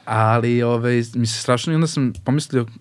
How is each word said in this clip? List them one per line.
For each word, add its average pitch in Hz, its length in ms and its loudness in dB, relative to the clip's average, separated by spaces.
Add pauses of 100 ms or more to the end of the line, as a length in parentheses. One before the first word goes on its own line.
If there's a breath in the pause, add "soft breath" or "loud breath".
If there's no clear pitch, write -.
Ali, 117 580 2
ovaj, 120 320 0 (180)
mi 120 120 0
se 110 140 -4
strašno, 127 340 0
i - 20 2
onda 160 120 2
sam 135 280 -2
pomislio, 131 500 -2 (160)